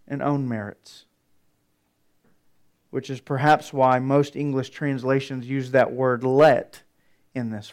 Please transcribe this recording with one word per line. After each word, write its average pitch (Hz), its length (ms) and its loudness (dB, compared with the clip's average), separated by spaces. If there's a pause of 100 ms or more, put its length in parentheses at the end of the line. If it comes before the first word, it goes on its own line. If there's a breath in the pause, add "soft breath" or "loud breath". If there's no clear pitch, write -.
and 139 140 -8
own 139 260 -2
merits. - 580 -10 (1900)
Which 135 180 -8
is 127 100 -10
perhaps 151 540 0
why 127 260 4
most 139 360 0
English 135 340 -4
translations 135 800 -4
use 131 220 -4
that 131 200 4
word 123 320 0
"let" 135 600 4 (500)
in 120 160 -6
this 107 240 -10